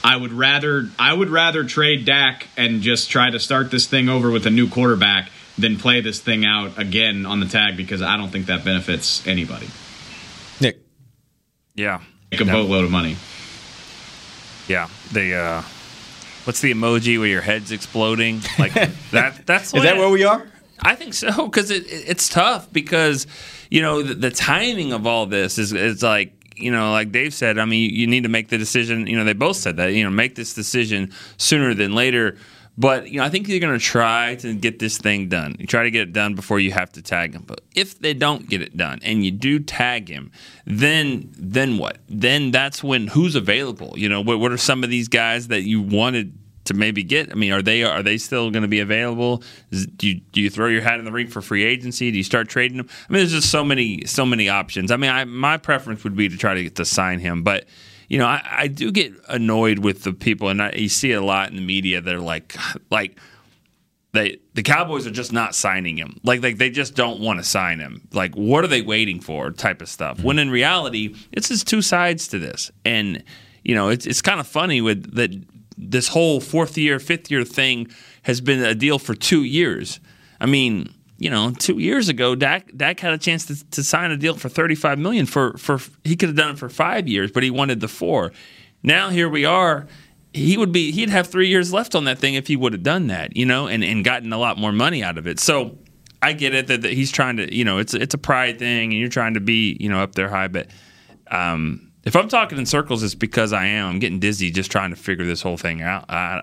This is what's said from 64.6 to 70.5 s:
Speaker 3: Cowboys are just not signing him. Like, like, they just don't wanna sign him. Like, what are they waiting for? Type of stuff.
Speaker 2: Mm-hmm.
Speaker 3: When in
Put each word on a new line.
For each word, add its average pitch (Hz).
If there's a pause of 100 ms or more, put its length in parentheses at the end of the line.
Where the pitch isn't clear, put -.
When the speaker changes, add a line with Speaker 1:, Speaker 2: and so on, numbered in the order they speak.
Speaker 3:
Cowboys 147
are 110
just 117
not 113
signing 92
him. 80
Like, 123
like, 120
they 127
just 127
don't 117
wanna 104
sign 87
him. 67
Like, 92
what 120
are -
they 131
waiting 104
for? 73
Type -
of 82
stuff. 76
Speaker 2:
Mm-hmm. 87
Speaker 3:
When 139
in 139